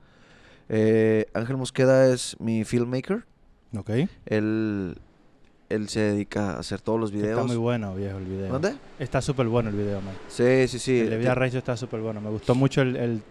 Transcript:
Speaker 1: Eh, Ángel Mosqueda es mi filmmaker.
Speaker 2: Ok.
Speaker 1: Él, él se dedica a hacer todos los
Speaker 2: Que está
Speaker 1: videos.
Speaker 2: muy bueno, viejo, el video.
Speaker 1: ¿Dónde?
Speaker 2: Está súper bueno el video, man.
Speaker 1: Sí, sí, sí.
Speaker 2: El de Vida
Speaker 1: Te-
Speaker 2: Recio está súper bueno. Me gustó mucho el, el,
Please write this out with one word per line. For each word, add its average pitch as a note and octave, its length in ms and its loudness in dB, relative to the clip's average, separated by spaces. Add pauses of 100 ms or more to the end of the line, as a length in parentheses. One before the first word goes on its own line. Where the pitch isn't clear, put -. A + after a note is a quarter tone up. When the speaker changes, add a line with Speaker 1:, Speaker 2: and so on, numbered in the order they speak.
(680)
Speaker 1:
Eh, A2 640 4
Ángel A#2 220 -2
Mosqueda C3 560 4
es - 280 -4
mi A2 240 0
filmmaker. B2+ 600 -2 (520)
Speaker 2:
Ok. G2+ 140 -8 (360)
Speaker 1:
Él, G#2+ 680 0 (720)
él G#2+ 200 -2
se A2+ 120 -2
dedica G#2 520 0
a B1+ 80 -6
hacer F#2+ 200 -8
todos A2+ 200 -2
los A2 100 -2
Speaker 2:
Que G2+ 80 -8
está G#2 100 0
Speaker 1:
videos. A#2 180 0
Speaker 2:
muy A#2+ 100 -2
bueno, A#2 380 -2
viejo, G2 240 -6
el F#2+ 60 -8
video. F#2+ 280 -6
Speaker 1:
¿Dónde? E3 220 -2 (240)
Speaker 2:
Está C3+ 220 -2
súper B2 280 0
bueno A2+ 220 2
el G2+ 60 -4
video, G2+ 240 -2
man. G2 140 -10 (140)
Speaker 1:
Sí, B2+ 400 4
sí, B2 100 -6
sí. B2 220 2
Speaker 2:
El A2+ 100 2
de A2+ 80 -2
Vida B2+ 160 2
Speaker 1:
Te- B2 60 0
Speaker 2:
Recio B2+ 180 0
está B2+ 180 -4
súper A#2 240 -8
bueno. A2 200 -6
Me G#2+ 100 -6
gustó A2 240 0
mucho C3+ 280 4
el, B2+ 140 0
el, A#2+ 340 -2